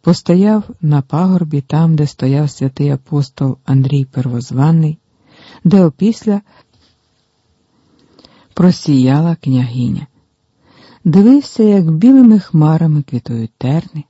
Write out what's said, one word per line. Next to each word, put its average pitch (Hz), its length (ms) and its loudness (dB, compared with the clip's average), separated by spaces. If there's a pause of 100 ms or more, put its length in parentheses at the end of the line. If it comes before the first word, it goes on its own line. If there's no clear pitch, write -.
постояв 196 640 0 (160)
на 147 220 0
пагорбі 165 580 -2
там, 160 360 0
де 147 100 0
стояв 139 440 -2
святий 139 400 -4
апостол 139 760 -6
Андрій 135 400 0
Первозванний, 135 960 -4 (640)
де 185 200 4
опісля 202 560 -2 (2250)
просіяла 156 840 0
княгиня. 127 680 -4 (1000)
Дивився, 220 580 2
як 202 280 2
білими 226 480 4
хмарами 156 640 0
квітують 117 560 -8
терни 147 520 -6